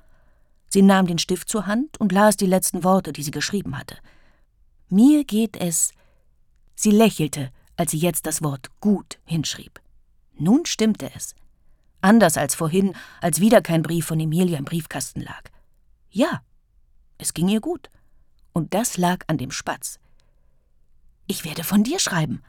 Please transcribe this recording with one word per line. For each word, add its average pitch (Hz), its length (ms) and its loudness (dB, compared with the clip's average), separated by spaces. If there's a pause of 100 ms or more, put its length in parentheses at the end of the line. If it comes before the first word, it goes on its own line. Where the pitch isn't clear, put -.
(680)
Sie 196 120 4
nahm 190 240 6
den 165 140 -2
Stift - 280 -6
zur 202 200 -6
Hand 233 320 -4
und 202 120 0
las 202 260 4
die 196 100 -2
letzten 185 360 0
Worte, 185 300 0
die 147 80 -12
sie 147 80 -8
geschrieben 147 480 -6
hatte. - 220 -14 (880)
„Mir 277 360 6
geht 214 320 -2
es“, - 340 -2 (800)
sie - 160 0
lächelte, 160 600 2 (240)
als 170 160 -2
sie 156 80 -4
jetzt 170 260 -2
das 156 160 -6
Wort 139 380 -6
gut 196 460 -2
hinschrieb. - 540 -6 (540)
Nun 233 320 2
stimmte - 480 -2
es. - 220 -14 (640)
Anders 196 340 6
als - 200 -2
vorhin, 180 400 0 (260)
als 160 200 -2
wieder 220 200 6
kein 165 220 0
Brief 160 240 -2
von 160 120 -2
Emilia 160 380 0
im 139 80 -8
Briefkasten 160 560 -8
lag. - 220 -14 (640)
Ja, 285 320 0 (800)
es - 160 -8
ging 170 120 0
ihr 208 140 2
gut. 330 300 -8 (600)
Und 165 200 -4
das 220 240 -2
lag 180 300 0
an 156 100 -2
dem 127 140 -8
Spatz. - 480 -10 (1300)
„Ich - 180 -6
werde 160 180 -10
von 202 200 2
dir 294 160 -4
schreiben“, - 500 -2